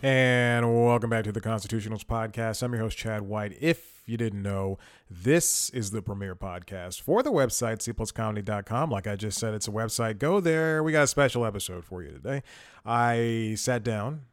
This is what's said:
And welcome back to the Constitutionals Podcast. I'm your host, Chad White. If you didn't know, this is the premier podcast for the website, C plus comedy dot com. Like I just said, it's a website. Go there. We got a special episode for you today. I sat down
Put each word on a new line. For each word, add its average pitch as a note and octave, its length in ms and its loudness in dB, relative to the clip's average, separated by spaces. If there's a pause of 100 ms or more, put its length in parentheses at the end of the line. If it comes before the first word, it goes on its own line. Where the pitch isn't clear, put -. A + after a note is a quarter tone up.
And B2 800 4
welcome A#2+ 260 4
back A2+ 140 2
to G#2+ 80 -2
the A2 80 -2
Constitutionals A2 600 -4
Podcast. A2 580 -2
I'm B2 120 -2
your A2+ 100 -2
host, A2 160 -4
Chad G#2+ 240 -4
White. G#2 380 -4
If - 440 -2
you A2+ 120 -6
didn't G#2+ 260 -2
know, G2 360 -2 (300)
this A2+ 640 2
is G#2+ 220 -6
the G#2+ 100 -4
premier G2 320 -6
podcast F2+ 680 -10
for G3+ 220 2
the D4 80 0
website, B2 520 2
C A#2 100 -4
plus A2 180 -4
comedy G#2+ 320 -2
dot G2+ 240 -4
com. C#3 240 -2
Like G2 160 -2
I G#2 80 -2
just G2+ 240 -4
said, A2 160 -2
it's G#2+ 140 -6
a - 20 -6
website. A2 480 -2
Go E3+ 220 2
there. D#3+ 420 2
We D#3+ 80 2
got D3+ 140 6
a - 20 4
special B2 400 2
episode F#2+ 380 -6
for F2+ 180 -10
you D2 80 -12
today. C3+ 320 -6 (420)
I A#2 720 2
sat A#2+ 280 -2
down A#2 380 -4 (100)